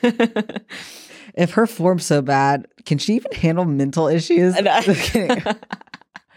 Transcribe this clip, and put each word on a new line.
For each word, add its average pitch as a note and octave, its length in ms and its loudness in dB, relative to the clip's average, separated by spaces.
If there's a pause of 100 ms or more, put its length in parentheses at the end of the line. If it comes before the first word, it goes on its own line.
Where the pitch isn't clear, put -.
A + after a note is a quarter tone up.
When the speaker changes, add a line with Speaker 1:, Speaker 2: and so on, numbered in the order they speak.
Speaker 1:
<laughs> A#3+ 100 2 (1200)
Speaker 2:
If E3+ 200 0
her A3 140 4
form's F3+ 380 0
so D3 180 2
bad, C#3 440 0 (180)
can D3+ 120 0
she G3+ 180 -2
even - 160 -4
handle F3 340 0
mental C#3+ 420 0
issues? F3+ 480 2
Speaker 1:
I F3 60 2
know. G3+ 200 2
Speaker 2:
<laughs> - 20 -6
Just F#3 180 2 (100)
kidding. A#3 260 0
Speaker 1:
<laughs> F3+ 60 -8 (920)